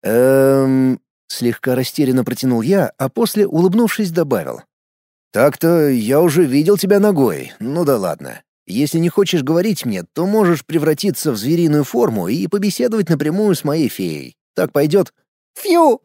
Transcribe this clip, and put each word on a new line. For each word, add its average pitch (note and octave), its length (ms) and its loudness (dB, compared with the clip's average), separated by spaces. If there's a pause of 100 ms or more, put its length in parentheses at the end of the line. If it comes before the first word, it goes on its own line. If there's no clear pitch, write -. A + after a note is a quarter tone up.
«Эм», C3 960 2 (280)
слегка B2 460 -4
растерянно B2+ 480 0
протянул A#2+ 380 -2
я, D3+ 380 0
а C3 100 -4
после, G#3 380 0
улыбнувшись, F#3+ 640 0
добавил. A#2 500 -4 (720)
«Так-то D3+ 560 2
я B2+ 320 2
уже E3+ 240 4
видел D3+ 320 2
тебя G3+ 240 2
ногой. C3+ 600 0
Ну D3 260 -4
да C#3 100 2
ладно. D#2 460 -8 (240)
Если C#3+ 320 -2
не E3+ 100 0
хочешь E3+ 360 0
говорить E3+ 400 -2
мне, G2 180 -4
то D#3+ 240 -6
можешь G3 380 0
превратиться D#3 680 -2
в A#2 60 -4
звериную D3 480 0
форму A2+ 420 -2
и G2+ 220 -4
побеседовать G#3 600 -2
напрямую E3+ 460 0
с - 80 -8
моей D3 260 -2
феей. D2+ 480 -8 (180)
Так - 180 -2
пойдёт?» D#3 420 0 (400)
«Фью!» E4 500 2